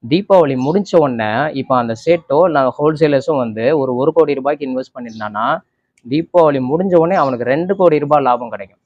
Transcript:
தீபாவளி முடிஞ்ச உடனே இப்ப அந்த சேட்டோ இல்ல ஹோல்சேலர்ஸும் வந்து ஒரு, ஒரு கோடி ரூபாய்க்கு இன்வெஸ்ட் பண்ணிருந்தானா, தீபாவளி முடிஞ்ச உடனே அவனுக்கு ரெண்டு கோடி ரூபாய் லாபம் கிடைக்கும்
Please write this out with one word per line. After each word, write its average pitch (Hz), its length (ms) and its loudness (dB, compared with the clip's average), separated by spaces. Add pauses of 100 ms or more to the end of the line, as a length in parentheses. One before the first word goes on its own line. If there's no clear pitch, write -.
(120)
தீபாவளி 170 440 2 (120)
முடிஞ்ச 185 260 -2 (100)
உடனே 113 260 -2 (320)
இப்ப 131 200 0
அந்த 113 140 -4 (100)
சேட்டோ 165 340 0 (100)
இல்ல 139 160 2 (140)
ஹோல்சேலர்ஸும் 147 640 0
வந்து 113 220 -4 (160)
ஒரு, 127 180 -2
ஒரு 151 200 0
கோடி 143 200 2
ரூபாய்க்கு 143 300 -4
இன்வெஸ்ட் 127 260 -8
பண்ணிருந்தானா, 110 500 -6 (600)
தீபாவளி 151 560 0 (100)
முடிஞ்ச 180 320 0
உடனே 175 220 0
அவனுக்கு 120 280 -2
ரெண்டு 180 280 -2
கோடி 151 240 2
ரூபாய் 143 240 2
லாபம் 120 260 -4
கிடைக்கும் 98 300 -18